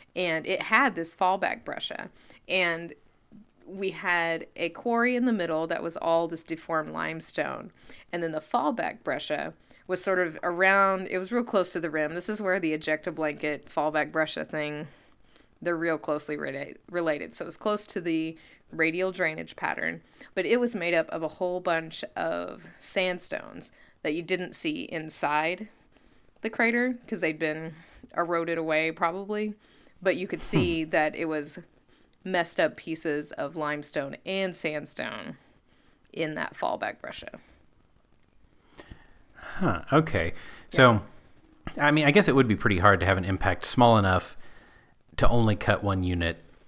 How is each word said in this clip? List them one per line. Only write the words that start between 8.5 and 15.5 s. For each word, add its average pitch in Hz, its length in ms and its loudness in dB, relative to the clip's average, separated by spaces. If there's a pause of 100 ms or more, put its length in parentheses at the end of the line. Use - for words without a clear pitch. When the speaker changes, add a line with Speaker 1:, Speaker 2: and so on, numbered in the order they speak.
Speaker 1:
breccia 151 480 -4 (340)
was 180 160 -2
sort 190 160 2
of 165 240 0
around, 190 680 4
it 185 100 -2
was 185 120 -6
real 240 140 0
close 190 260 0
to 180 100 -4
the 165 100 -4
rim. 156 240 -2
This 175 160 -6
is 208 100 -4
where 190 180 0
the 160 180 0
ejecta 156 380 -4
blanket 151 540 -4
fallback 151 420 0
breccia 156 360 -2
thing, 151 420 -6 (720)